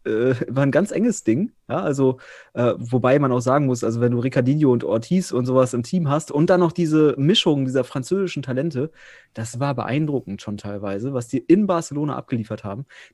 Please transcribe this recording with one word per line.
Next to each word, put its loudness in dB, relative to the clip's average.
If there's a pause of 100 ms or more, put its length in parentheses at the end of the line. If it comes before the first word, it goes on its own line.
äh, 2 (140)
war 0
ein 2
ganz 2
enges 0
Ding. 0 (160)
Ja, -2
also, 2 (360)
äh, 2
wobei 2
man 2
auch 2
sagen 2
muss, 0
also -2
wenn 4
du 0
Ricardinho 2
und 2
Ortiz -2
und -2
sowas 2
im -2
Team -2
hast -2
und 2
dann 6
noch 2
diese 2
Mischung 2
dieser 0
französischen -4
Talente, -4 (440)
das -10
war -2
beeindruckend -4
schon -8
teilweise, -8
was -6
die -4
in 4
Barcelona -4
abgeliefert -8
haben. -8 (280)